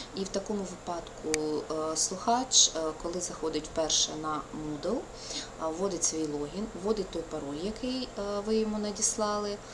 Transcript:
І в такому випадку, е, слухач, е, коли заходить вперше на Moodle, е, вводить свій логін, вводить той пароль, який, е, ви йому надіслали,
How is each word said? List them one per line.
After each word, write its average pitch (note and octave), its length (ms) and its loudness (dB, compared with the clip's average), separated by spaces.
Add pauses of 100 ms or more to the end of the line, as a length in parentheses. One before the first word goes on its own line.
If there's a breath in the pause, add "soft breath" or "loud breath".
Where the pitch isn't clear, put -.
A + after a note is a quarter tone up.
(140 loud breath)
І F#3+ 100 -2
в F#3+ 40 -2
такому G3+ 320 0
випадку, E3+ 800 -2 (520)
е, D#3+ 40 0
слухач, A#3 800 6
е, E3 40 0 (220)
коли F3 180 -2
заходить D#3 440 -2
вперше - 460 2 (120)
на D#3 180 0 (140)
Moodle, D3+ 420 -2
е, - 720 -6 (120)
вводить F3+ 260 2
свій D#3+ 220 2
логін, D3 400 -2 (160)
вводить G#3 280 2
той E3 120 -2
пароль, D3 400 -4
який, B3 460 -2 (100)
е, G3+ 280 -2
ви A3 100 4
йому G#3+ 220 4
надіслали, G#3 800 0 (180 loud breath)